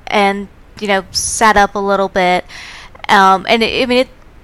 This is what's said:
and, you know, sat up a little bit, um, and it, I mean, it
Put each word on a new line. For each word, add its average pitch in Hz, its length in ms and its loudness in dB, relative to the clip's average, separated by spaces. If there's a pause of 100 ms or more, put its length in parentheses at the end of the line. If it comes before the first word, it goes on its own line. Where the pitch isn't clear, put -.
and, 202 400 -2 (320)
you 214 80 -8
know, 196 240 0
sat - 460 0
up 202 180 2
a 208 40 -4
little 196 300 -2
bit, 180 360 -2 (640)
um, 190 400 4
and 226 120 2
it, 220 220 -2
I - 40 -2
mean, 247 100 0
it 254 120 0 (340)